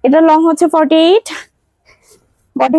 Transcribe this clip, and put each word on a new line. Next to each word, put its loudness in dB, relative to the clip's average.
এটা 2
লং 2
হচ্ছে -2
ফর্টি 0
এইট, 0
বডি 0